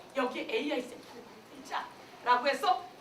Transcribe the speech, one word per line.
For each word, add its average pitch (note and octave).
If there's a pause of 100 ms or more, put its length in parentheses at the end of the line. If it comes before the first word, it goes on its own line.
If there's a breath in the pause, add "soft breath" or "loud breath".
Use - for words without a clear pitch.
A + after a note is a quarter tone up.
(160)
여기에 -
에이아이 B3+
센터를 - (300)
만들자라고 -
해서 D4+ (160)